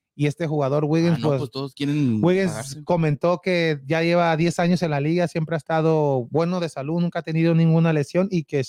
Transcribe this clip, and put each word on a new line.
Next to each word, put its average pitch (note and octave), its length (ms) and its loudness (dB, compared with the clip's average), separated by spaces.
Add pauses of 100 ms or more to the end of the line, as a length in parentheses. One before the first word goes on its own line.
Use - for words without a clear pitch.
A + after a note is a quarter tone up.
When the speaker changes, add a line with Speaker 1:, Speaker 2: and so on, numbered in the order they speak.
(140)
Speaker 1:
Y C#3+ 140 -2
este D#3 180 -4
jugador D3 380 -2
Wiggins, E3 320 2
Speaker 2:
Ah, C#3 60 -4
no, D3+ 80 0
Speaker 1:
pues, C3+ 100 0
Speaker 2:
pues, B2 120 -8
todos C3+ 220 -10
quieren C#3+ 480 0
Speaker 1:
Wiggins F#3 300 2
Speaker 2:
pagarse. C#3 320 -10
Speaker 1:
comentó E3+ 580 0
que E3 440 0
ya D#3+ 180 0
lleva E3+ 320 2
diez E3 240 0
años F3+ 240 2
en D#3+ 80 0
la D3 80 0
liga, E3 300 0
siempre D#3+ 260 -4
ha - 20 -2
estado D#3 720 0
bueno E3+ 300 0
de E3+ 80 -4
salud, D3 320 -6
nunca E3+ 200 -2
ha - 20 -8
tenido E3 340 2
ninguna E3 380 4
lesión F3 360 0
y F3 140 -2
que D3 260 -4